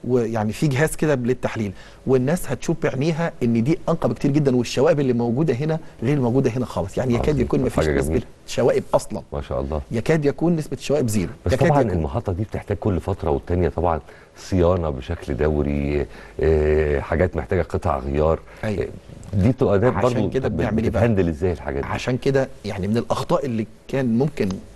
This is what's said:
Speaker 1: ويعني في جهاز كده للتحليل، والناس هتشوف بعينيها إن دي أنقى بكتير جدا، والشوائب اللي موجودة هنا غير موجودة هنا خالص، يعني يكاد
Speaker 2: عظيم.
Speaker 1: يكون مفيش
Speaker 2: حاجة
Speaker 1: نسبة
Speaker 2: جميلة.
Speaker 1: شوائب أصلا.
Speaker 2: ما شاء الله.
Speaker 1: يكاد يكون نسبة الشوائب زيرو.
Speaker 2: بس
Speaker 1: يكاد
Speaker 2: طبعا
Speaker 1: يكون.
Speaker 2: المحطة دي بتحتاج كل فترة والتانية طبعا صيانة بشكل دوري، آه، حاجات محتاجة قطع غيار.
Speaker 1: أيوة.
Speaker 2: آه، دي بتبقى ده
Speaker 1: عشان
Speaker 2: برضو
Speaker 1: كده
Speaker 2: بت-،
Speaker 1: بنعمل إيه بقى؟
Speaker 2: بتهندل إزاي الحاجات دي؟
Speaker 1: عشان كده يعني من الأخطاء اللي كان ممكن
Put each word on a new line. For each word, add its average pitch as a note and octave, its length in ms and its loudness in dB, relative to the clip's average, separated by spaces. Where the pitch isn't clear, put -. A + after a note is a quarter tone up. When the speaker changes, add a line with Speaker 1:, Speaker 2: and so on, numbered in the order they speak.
Speaker 1:
ويعني A2+ 480 0
في - 140 0
جهاز D3 300 2
كده D3+ 180 2
للتحليل، A2+ 580 -2
والناس C3 440 2
هتشوف D#3 320 -2
بعينيها D#3 500 0
إن A#2 220 2
دي D3+ 140 2
أنقى D#3+ 200 0
بكتير C#3 220 0
جدا، C#3 260 4
والشوائب C#3+ 440 2
اللي B2+ 120 2
موجودة A#2+ 420 0
هنا D#3 240 -2
غير C#3 180 2
موجودة B2+ 300 2
هنا A#2 160 -2
خالص، - 320 -4
يعني B2 160 0
يكاد - 140 2
Speaker 2:
عظيم. D3 140 2
Speaker 1:
يكون C#3+ 180 0
مفيش B2 260 0
Speaker 2:
حاجة C#2 120 2
Speaker 1:
نسبة G2+ 100 0
Speaker 2:
جميلة. - 180 0
Speaker 1:
شوائب - 360 2
أصلا. G#2+ 280 -2
Speaker 2:
ما C#2+ 100 -6
شاء C2+ 180 -4
الله. C#2+ 200 -2
Speaker 1:
يكاد D3 340 0
يكون D#3+ 320 2
نسبة D3 200 -6
الشوائب C#3 320 -2
زيرو. G#2 240 0
Speaker 2:
بس A2 60 2
Speaker 1:
يكاد D3+ 160 4
Speaker 2:
طبعا C#3+ 120 6
Speaker 1:
يكون. A2 120 2
Speaker 2:
المحطة E2 400 -2
دي F2 100 -2
بتحتاج - 340 -4
كل F2+ 240 0
فترة F#2 300 -2
والتانية F2 380 0
طبعا E2 320 0
صيانة F2 520 2
بشكل C2+ 460 -6
دوري، D2 720 0
آه، D2+ 600 2
حاجات F2+ 360 0
محتاجة E2+ 260 -2
قطع E2 360 -2
غيار. C#2+ 400 2
Speaker 1:
أيوة. G#2+ 200 -2
Speaker 2:
آه، - 520 -10
دي F#2+ 160 4
بتبقى G2+ 260 2
ده B2 100 4
Speaker 1:
عشان G2+ 120 0
Speaker 2:
برضو A2 300 2
Speaker 1:
كده C3+ 180 -2
Speaker 2:
بت-، A2 60 -2
Speaker 1:
بنعمل A2 280 0
إيه A2+ 80 0
بقى؟ G#2+ 120 2
Speaker 2:
بتهندل G2 260 4
إزاي E2 240 0
الحاجات C#2 300 -4
دي؟ - 60 -6
Speaker 1:
عشان A2+ 280 -2
كده C3+ 320 2
يعني G2+ 240 -4
من A2 80 0
الأخطاء C3+ 500 0
اللي A2+ 200 -2
كان B2+ 300 0
ممكن C3 300 0